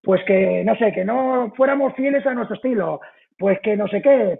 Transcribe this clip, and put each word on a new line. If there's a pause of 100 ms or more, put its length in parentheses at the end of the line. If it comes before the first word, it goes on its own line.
Pues
que,
no
sé,
que
no
fuéramos
fieles
a
nuestro
estilo, (380)
pues
que
no
sé
qué,